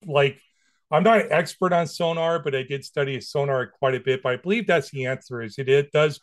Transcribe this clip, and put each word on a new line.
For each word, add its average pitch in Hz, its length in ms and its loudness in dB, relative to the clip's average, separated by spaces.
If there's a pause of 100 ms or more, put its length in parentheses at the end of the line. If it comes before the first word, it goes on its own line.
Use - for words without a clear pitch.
like, 143 340 2 (520)
I'm 160 120 4
not 214 180 6
an 160 100 -2
expert 175 420 0
on 170 140 2
sonar, 165 520 -2
but 143 160 -4
I 131 80 -2
did 135 220 -8
study 139 360 -4
sonar 139 460 -2
quite 131 280 0
a 123 40 -2
bit. 127 240 -2
But 127 100 0
I 123 40 -2
believe 202 300 -2
that's 165 240 0
the 131 160 -6
answer: 127 340 -8
is 110 160 -12
it, 135 120 -6
it 143 220 4
does 151 320 2